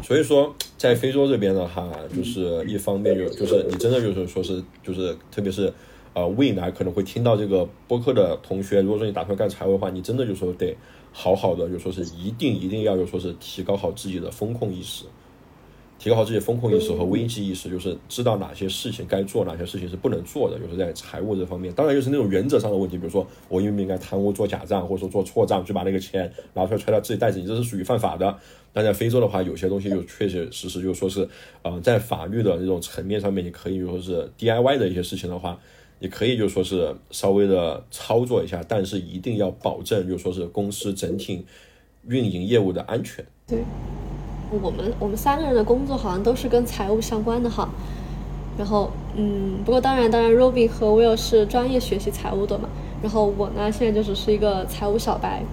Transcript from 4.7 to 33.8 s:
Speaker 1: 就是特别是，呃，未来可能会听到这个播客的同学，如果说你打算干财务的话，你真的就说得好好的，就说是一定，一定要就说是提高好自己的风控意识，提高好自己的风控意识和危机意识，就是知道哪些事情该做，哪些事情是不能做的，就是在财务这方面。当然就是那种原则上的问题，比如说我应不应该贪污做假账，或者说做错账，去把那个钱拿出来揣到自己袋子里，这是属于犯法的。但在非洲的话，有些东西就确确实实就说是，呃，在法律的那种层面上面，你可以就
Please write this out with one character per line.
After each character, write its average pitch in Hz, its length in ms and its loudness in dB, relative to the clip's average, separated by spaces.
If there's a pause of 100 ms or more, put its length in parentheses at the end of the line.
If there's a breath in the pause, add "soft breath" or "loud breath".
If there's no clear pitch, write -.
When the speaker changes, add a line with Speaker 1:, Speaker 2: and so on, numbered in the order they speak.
Speaker 1:
就 95 100 -8
是 90 240 -4 (140)
特 - 140 -8
别 98 80 0
是， 101 200 0 (440 loud breath)
呃， 87 140 0
未 117 240 2
来 90 180 -2
可 - 120 -6
能 92 80 -2
会 98 120 0
听 120 200 -4
到 117 140 6
这 107 80 0
个 101 240 2 (180)
播 120 120 0
客 127 120 0
的 92 260 4
同 95 260 -6
学， 98 180 2
如 98 80 2
果 107 80 0
说 110 80 -2
你 101 80 -2
打 95 100 -4
算 98 140 -4
干 107 100 0
财 - 200 -4
务 98 60 4
的 98 40 2
话， 95 140 -2
你 92 100 -8
真 113 160 -4
的 131 80 0
就 101 80 -4
说 92 200 -4
得 87 220 -4 (360 loud breath)
好 92 240 2
好 95 180 0
的， 85 160 -2
就 90 80 -4
说 92 140 -6
是 92 100 -6 (160)
一 92 140 -6
定， 120 240 0
一 92 120 -4
定 107 140 -4
要 104 160 2
就 92 80 2
说 90 140 -6
是 90 200 -6
提 - 220 -12
高 98 160 0
好 90 140 -2
自 - 180 -10
己 90 100 -6
的 85 120 -8
风 107 200 -6
控 117 220 -4
意 90 80 -8
识， - 240 -12 (960 loud breath)
提 107 100 -4
高 113 60 6
好 110 100 4
自 110 60 -4
己 107 80 2
的 101 40 -4
风 120 140 0
控 117 180 2
意 - 40 6
识 - 140 0
和 87 120 0
危 107 220 0
机 104 200 -4
意 95 60 -2
识， 90 160 -8
就 90 80 -4
是 90 180 -4 (140)
知 123 140 -4
道 113 140 2
哪 95 180 -6
些 95 120 -4
事 - 240 -6
情 92 160 -8
该 98 140 0
做， 98 240 0
哪 82 100 -6
些 87 80 -6
事 87 160 -8
情 90 80 -6
是 90 80 -8
不 107 140 0
能 85 140 -2
做 117 260 -2
的， - 80 -6
就 120 100 -10
是 85 80 -8
在 87 180 -2
财 - 280 -10
务 104 140 -2
这 92 100 -2
方 90 160 -8
面。 90 120 -6
当 143 120 2
然 143 100 4
就 139 60 4
是 123 80 0
那 143 80 2
种 113 100 2
原 95 220 2
则 139 100 6
上 107 120 0
的 101 40 2
问 95 140 2
题， 90 80 -6
比 87 60 -6
如 85 80 -4
说 82 160 0 (200 loud breath)
我 92 140 2
应 104 140 2
不 101 40 0
应 95 80 0
该 95 120 0
贪 95 200 -4
污 101 140 2
做 104 140 0
假 - 180 -4
账， 95 220 0
或 95 80 -2
者 92 60 -4
说 95 60 -4
做 98 140 0
错 101 240 2
账， 95 180 2
去 90 80 -8
把 92 120 -2
那 98 80 0
个 95 80 0
钱 92 340 -4 (220 loud breath)
拿 92 100 2
出 98 80 -2
来 104 60 0
揣 107 120 -2
到 110 80 4
自 110 140 -4
己 98 60 -2
袋 117 100 4
子 95 80 -2
里， 87 80 -6
这 107 100 -4
是 120 80 0
属 120 140 -4
于 92 60 -4
犯 113 160 0
法 82 180 -2
的。 95 180 0 (380 loud breath)
但 107 80 0
在 107 120 4
非 113 160 0
洲 123 100 4
的 113 80 4
话， 98 160 0
有 90 100 -4
些 95 140 -4
东 98 140 0
西 98 80 -4
就 95 160 0
确 - 240 -2
确 87 200 -4
实 - 200 -10
实 87 120 -6
就 92 120 0
说 92 160 -2
是， 95 180 -2 (340 loud breath)
呃， 87 200 -6
在 113 180 4
法 80 260 -4
律 107 160 -2
的 98 160 4
那 92 80 -2
种 92 140 2
层 82 260 -8
面 104 140 0
上 98 140 0
面， 92 120 -2
你 87 60 -8
可 - 180 -10
以 95 80 -2
就 90 80 -4